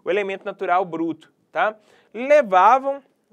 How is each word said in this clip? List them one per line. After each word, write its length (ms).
o 60
elemento 340
natural 400
bruto, 480
tá? 180
Levavam 880